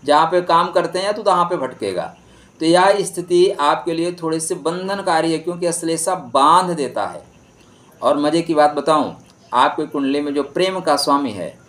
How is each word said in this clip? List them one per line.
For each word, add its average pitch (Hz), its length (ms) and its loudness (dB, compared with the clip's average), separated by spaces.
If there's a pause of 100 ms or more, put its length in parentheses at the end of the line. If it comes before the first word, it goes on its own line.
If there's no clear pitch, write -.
जहाँ 147 240 4
पे 180 160 2
काम 175 280 2
करते 170 280 0
हैं 196 160 -2
तो 220 80 -10
वहाँ 185 220 2
पे 175 140 -4
भटकेगा। 98 560 -6 (460)
तो 160 60 -2
यह 180 360 4
स्थिति 175 460 2 (120)
आपके 160 340 0
लिए 170 180 -4
थोड़ी 160 280 -4
सी 160 160 -6
बंधनकारी 175 760 -2
है, 160 60 -2
क्योंकि 175 280 -6
अश्लेषा 165 480 -2 (160)
बांध 156 420 4
देता 120 340 -4
है। 85 160 -12 (760)
और 143 180 2
मज़े 151 240 0
की 165 120 -2
बात 147 180 4
बताऊँ, 139 440 0 (360)
आपकी 147 340 2
कुंडली 139 340 -2
में 147 140 -6
जो 143 100 0
प्रेम 185 360 -2
का 156 180 2
स्वामी 143 320 0
है 90 240 -10 (140)